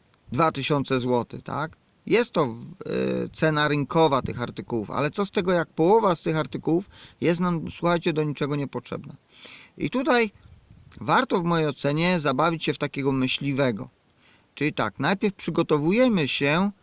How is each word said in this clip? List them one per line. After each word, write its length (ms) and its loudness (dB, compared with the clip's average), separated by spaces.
dwa 200 2
tysiące 480 0
złotych, 420 -2
tak? 380 -8
Jest 260 0
to, 240 0
y, 80 -10
cena 360 2
rynkowa 540 2
tych 200 -6
artykułów, 480 -6
ale 200 -2
co 160 -2
z 40 -12
tego, 220 0
jak 160 2
połowa 480 4
z 60 -16
tych 140 -2
artykułów 480 -2
jest 200 2
nam, 300 -2
słuchajcie, 420 0
do 120 0
niczego 320 -4
niepotrzebna? 580 -8
I 120 -2
tutaj 400 2
warto, 400 2
w 40 -4
mojej 240 2
ocenie, 520 0
zabawić 440 0
się 100 0
w 40 -14
takiego 340 -2
myśliwego. 760 -2
Czyli 180 -2
tak, 260 -2
najpierw 360 0
przygotowujemy 920 2
się 420 2